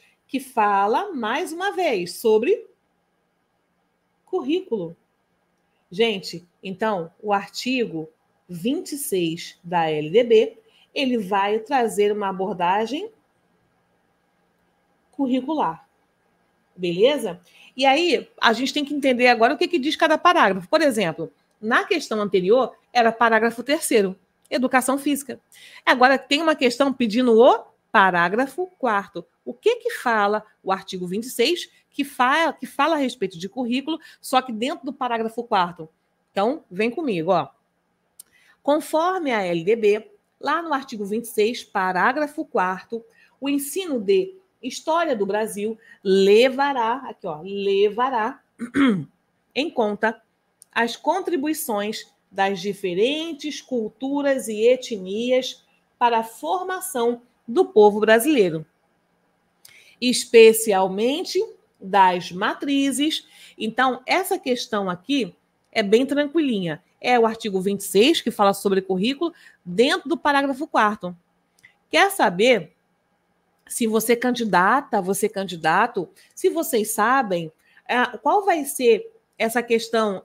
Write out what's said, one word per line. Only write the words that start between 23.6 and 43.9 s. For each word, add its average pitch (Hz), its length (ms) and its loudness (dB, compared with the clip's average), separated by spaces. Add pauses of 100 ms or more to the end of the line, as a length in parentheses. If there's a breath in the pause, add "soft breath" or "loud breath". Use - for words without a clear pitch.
terceiro, 240 520 0 (340)
educação 262 480 0
física. 277 420 -6 (440 loud breath)
Agora, 262 340 4
tem 277 240 -2
uma 320 140 2
questão 277 380 0
pedindo 233 480 2
o 381 240 6 (260)
parágrafo 202 760 2 (100)
quarto. 202 480 -4 (180)
O 240 100 -10
que 466 240 0
que 480 140 -6
fala 214 540 0 (180 soft breath)
o 190 80 -2
artigo 190 340 -4
vinte 196 200 -6
e 254 40 -12
seis, 302 400 -2 (220 soft breath)
que 285 140 -6
fa-, 285 480 0
que - 120 -18
fala 302 300 0
a 294 40 0
respeito 202 380 -4
de 180 120 -10
currículo, 269 500 -4 (220 loud breath)
só 254 200 -2
que 262 120 -8
dentro 254 320 -6
do 262 80 -8
parágrafo 233 500 -4
quarto? 175 460 -2 (420)
Então, 233 400 -2
vem 214 180 -2
comigo, 214 420 -2
ó. 160 180 0 (1120 soft breath)
Conforme 320 720 0
a 208 100 0
L 175 220 -2
D 214 100 2
B, 214 360 0 (280)
lá 302 220 -2
no 320 120 -6
artigo 240 300 -6
vinte 214 220 -4
e - 40 -14
seis, 220 320 -2
parágrafo 190 840 -2
quarto, 185 580 -4 (380 soft breath)
o 269 80 -4
ensino 285 500 -4